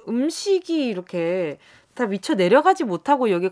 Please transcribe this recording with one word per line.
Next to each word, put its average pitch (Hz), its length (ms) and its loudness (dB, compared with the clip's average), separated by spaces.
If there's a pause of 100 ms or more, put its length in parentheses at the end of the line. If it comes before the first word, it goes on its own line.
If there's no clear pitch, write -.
음식이 320 800 -2
이렇게 180 720 -4 (360)
다 247 140 -4
미처 196 260 -4
내려가지 285 500 4
못하고 247 460 0
여기에 180 220 0